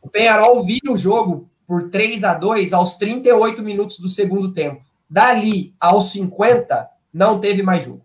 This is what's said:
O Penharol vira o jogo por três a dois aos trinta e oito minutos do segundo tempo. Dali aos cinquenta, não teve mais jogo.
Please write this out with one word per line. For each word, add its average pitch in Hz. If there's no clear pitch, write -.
O -
Penharol 220
vira 247
o 214
jogo 185
por 175
três 214
a 175
dois 190
aos 185
trinta 247
e -
oito 220
minutos 202
do 180
segundo 190
tempo. 143
Dali 214
aos 190
cinquenta, 196
não 196
teve 202
mais 180
jogo. 123